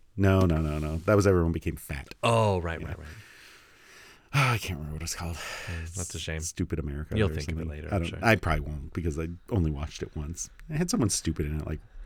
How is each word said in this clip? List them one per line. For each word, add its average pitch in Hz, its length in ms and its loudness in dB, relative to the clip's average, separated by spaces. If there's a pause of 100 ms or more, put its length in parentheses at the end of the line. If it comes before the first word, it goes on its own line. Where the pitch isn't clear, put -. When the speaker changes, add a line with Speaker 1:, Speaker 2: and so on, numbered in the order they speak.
(160)
Speaker 1:
No, 95 240 6
no, 85 180 6
no, 76 200 0
no. 78 180 -2 (100)
That 107 80 6
was 101 120 8
everyone 85 260 6
became 80 240 -2
fat. - 460 -10
Speaker 2:
Oh, 110 380 4
right, 82 200 -4
Speaker 1:
Yeah. 80 80 -8
Speaker 2:
right, - 100 -8
right. 76 80 -14 (1300)
Speaker 1:
Oh, 135 200 4
I 110 60 2
can't 82 200 -4
remember 76 160 -8
what 80 80 -8
it's 85 120 -6
called. 82 220 -6
Speaker 2:
Mm, 82 580 -8
that's 92 200 -6
a 82 40 -6
shame. 80 220 -4
Speaker 1:
Stupid 80 380 -4
America 73 380 -4
Speaker 2:
You'll 101 140 4
Speaker 1:
or 80 40 -4
Speaker 2:
think 73 160 -4
of 80 80 -4
it - 40 -4
Speaker 1:
something. 80 60 -6
Speaker 2:
later, 76 220 -8
Speaker 1:
I 101 60 2
Speaker 2:
I'm 85 60 2
Speaker 1:
don't, 85 80 -4
Speaker 2:
sure. 82 120 -8
Speaker 1:
I 107 140 6
probably 80 240 0
won't 73 320 -8
because 80 260 -2
I 82 100 -2 (220)
only 85 200 4
watched 71 320 -6
it - 140 -6
once. 78 340 -6 (180)
It 151 80 -4
had 175 140 0
someone 139 200 2
stupid 78 360 -2
in 76 140 -2
it, 76 60 -6
like, 78 140 -4 (260)